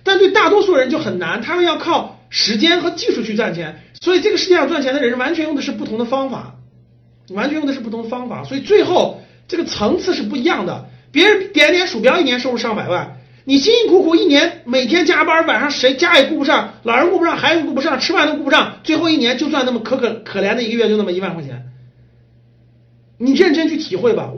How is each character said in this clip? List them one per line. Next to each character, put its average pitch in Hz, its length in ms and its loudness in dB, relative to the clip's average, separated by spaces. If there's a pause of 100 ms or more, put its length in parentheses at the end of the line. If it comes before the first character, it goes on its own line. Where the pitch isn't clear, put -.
但 381 160 2
对 381 120 6
大 370 180 4
多 403 140 4
数 370 120 2
人 262 160 2
就 302 80 0
很 180 200 -4
难， 180 220 -4
他 294 160 -6
们 349 80 2
要 320 120 0
靠 - 440 -4 (100)
时 - 260 -2
间 339 260 2
和 339 80 -2
技 453 220 -2
术 247 100 -4
去 214 120 -6
赚 208 200 -2
钱。 160 280 -10 (180)
所 359 140 2
以 349 60 2
这 415 100 0
个 392 60 0
世 - 120 -2
界 359 80 4
上 302 120 0
赚 302 140 -2
钱 254 120 0
的 294 60 -2
人 247 180 0
完 277 160 -2
全 311 120 -4
用 311 100 -4
的 240 60 -6
是 262 100 -6
不 208 120 -10
同 214 140 -6
的 240 60 -4
方 262 260 -2
法， - 260 -12 (760)
完 214 180 -4
全 311 100 -4
用 294 80 -2
的 269 60 -2
是 233 80 -8
不 214 100 -10
同 226 140 -8
的 220 40 -10
方 247 200 -8
法。 135 160 -10
所 269 120 -8
以 - 40 -8
最 381 240 4
后 311 380 0 (260)
这 339 80 -8
个 330 80 -2
层 254 340 -2
次 349 160 -2
是 277 80 -6
不 214 140 -6
一 247 80 -2
样 269 220 -2
的。 151 220 -10 (220)
别 330 180 2
人 403 240 0
点 302 200 2
点 359 160 0
鼠 220 120 -6
标 277 200 2
一 330 40 0
年 247 160 0
收 262 100 -4
入 233 80 -2
上 220 160 -4
百 147 140 -6
万， 165 320 -6 (240)
你 269 120 4
辛 381 160 2
辛 466 160 4
苦 339 140 6
苦 320 140 4
一 427 80 2
年 320 400 2
每 247 220 0
天 311 200 2
加 311 160 2
班， 320 240 2
晚 233 140 0
上 285 100 -2
谁 269 240 0
家 339 240 2
也 269 80 6
顾 311 120 -4
不 269 60 -2
上， 247 380 0
老 233 140 0
人 330 140 4
顾 370 100 2
不 339 40 2
上， 311 120 0
孩 302 180 2
子 339 80 0
顾 - 100 -4
不 240 80 -2
上， 277 200 -2
吃 - 120 -2
饭 330 140 2
都 294 80 -2
顾 - 80 -6
不 269 80 -4
上， 254 320 0
最 311 140 0
后 330 120 0
一 311 80 2
年 240 220 0
就 294 100 -2
赚 269 160 0
那 254 60 0
么 240 80 -2
可， 254 180 -4
可， 220 180 -2 (100)
可 196 180 -6
怜 208 140 0
的 247 80 -4
一 220 80 -4
个 240 60 0
月， 214 100 2
就 214 80 2
那 208 80 0
么 180 80 -4
一 180 80 -4
万 175 140 -6
块 160 100 -10
钱。 123 240 -14 (1500)
你 262 120 2
认 349 180 6
真 320 160 2
去 320 80 -2
体 - 200 -6
会 214 180 2
吧， - 240 -6